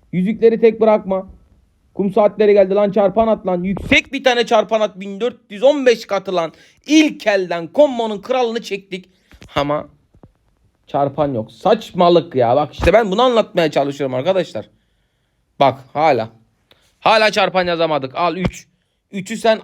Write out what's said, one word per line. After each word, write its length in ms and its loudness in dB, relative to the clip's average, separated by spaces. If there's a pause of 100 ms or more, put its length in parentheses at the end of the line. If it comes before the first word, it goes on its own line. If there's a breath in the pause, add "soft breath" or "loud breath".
(120)
Yüzükleri 480 0
tek 200 4
bırakma. 460 0 (680)
Kum 180 -4
saatleri 400 2
geldi 220 4
lan, 160 2
çarpan 380 0
at 180 -2
lan. 160 -2
Yüksek 500 -2
bir 120 -6
tane 220 2
çarpan 340 0
at, 200 -4
bin 200 -12
dört 160 -6 (140)
yüz 120 -10
on 240 2
beş 200 2
katı 300 -6
lan. 160 -4 (340 soft breath)
İlk 400 2
elden 400 -2
kommonun 540 0
kralını 420 -4
çektik. 480 -12 (460 soft breath)
Ama 320 -4 (1000)
çarpan 480 -2
yok. 180 -8
Saçmalık 840 0
ya. 220 2
Bak 160 -2
işte, 200 0
ben 180 4
bunu 120 0
anlatmaya 480 0
çalışıyorum 440 -4
arkadaşlar. 560 -4 (880)
Bak 180 2 (140)
hala. 360 0 (720)
Hala 300 2
çarpan 360 0
yazamadık. 480 -2
Al 220 -2
üç. 320 -6 (420)
Üçü 260 -10
sen 280 0